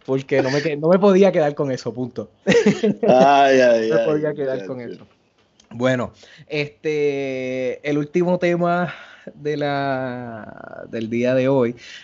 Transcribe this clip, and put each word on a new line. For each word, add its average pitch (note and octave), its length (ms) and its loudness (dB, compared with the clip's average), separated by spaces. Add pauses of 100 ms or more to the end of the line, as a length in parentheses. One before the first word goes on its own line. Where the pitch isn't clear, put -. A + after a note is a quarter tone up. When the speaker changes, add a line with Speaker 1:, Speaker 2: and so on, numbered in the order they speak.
Speaker 1:
porque C3+ 340 -2
no C3 120 -2
me D3 100 -2
que-, D3+ 140 -4
no D#3 120 -2
me F3+ 120 4
podía G3 320 6
quedar D3+ 240 0
con C#3+ 160 -2
eso, A#2+ 200 -8
punto. A#2 460 -8
<laughs> - 80 -10 (640)
Speaker 2:
Ay, C3+ 520 6
ay, A#2 280 4
Speaker 1:
No A2+ 80 0
me A2+ 60 2
Speaker 2:
ay, - 40 0
Speaker 1:
podía D3+ 280 -2
quedar C3+ 320 -6
con C3 100 -10
Speaker 2:
muchacho. A#2+ 260 -14
Speaker 1:
eso. G#2 40 -20 (680)
Bueno, B2 380 -2 (360)
este, C#3 1400 -4
el D3 100 0
último F3 400 -2
tema F3 560 -2 (400)
de D3 220 -6
la, C3 1300 -6
del A2+ 200 -8
día A#2+ 260 0
de C3 140 2
hoy A#2+ 280 0 (280)